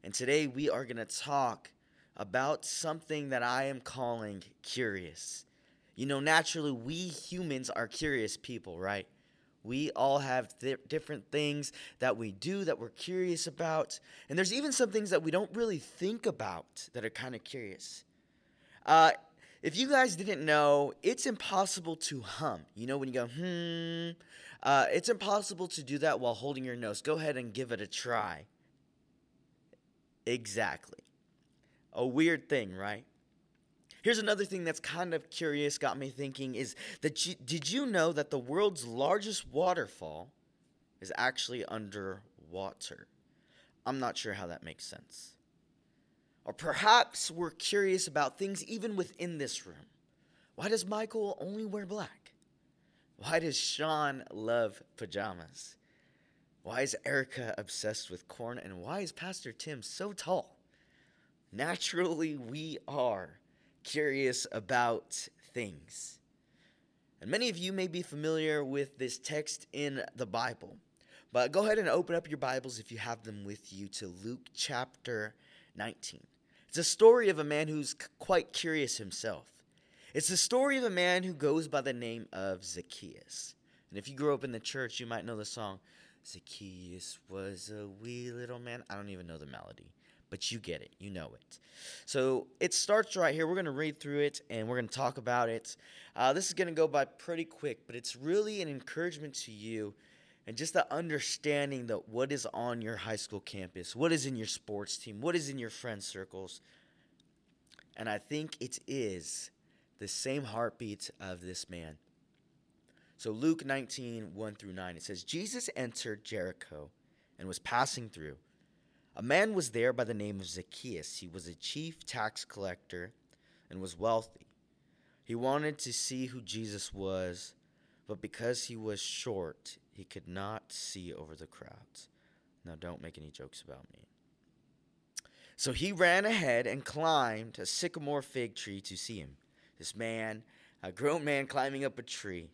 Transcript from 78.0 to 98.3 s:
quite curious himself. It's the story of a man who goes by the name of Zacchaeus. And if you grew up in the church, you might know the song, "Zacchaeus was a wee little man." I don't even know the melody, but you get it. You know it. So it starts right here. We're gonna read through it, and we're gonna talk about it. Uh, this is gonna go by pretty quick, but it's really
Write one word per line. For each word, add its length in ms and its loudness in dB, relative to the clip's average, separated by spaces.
quite 360 4
curious 420 2
himself. 520 -6
It's 140 2
the 100 4
story 400 6
of 60 2
a 40 2
man 340 4
who 120 -2
goes 340 2
by 140 2
the 100 -2
name 400 -6
of 320 -2
Zacchaeus. 920 -12
And 80 -10
if 100 -10
you 80 -12
grew 160 2
up 120 0
in 80 -6
the 80 -6
church, 380 -6
you 60 -6
might 220 -4
know 100 -6
the 80 -6
song, 340 -6
"Zacchaeus 920 -14
was 420 -8
a 160 -10
wee 460 -10
little 280 -10
man." 280 -10
I 80 -8
don't 140 -10
even 160 -10
know 100 -10
the 80 -12
melody, 480 -16
but 200 -4
you 80 -6
get 220 -6
it. 180 -18
You 120 -12
know 240 -10
it. 240 -20
So 400 2
it 120 2
starts 440 4
right 180 4
here. 140 2
We're 80 2
gonna 160 0
read 260 -2
through 220 -2
it, 280 2
and 200 -2
we're 80 0
gonna 100 0
talk 320 0
about 300 2
it. 280 -4
Uh, 180 6
this 140 2
is 80 -2
gonna 160 2
go 160 6
by 180 4
pretty 400 -4
quick, 400 -6
but 120 -12
it's 180 -6
really 480 2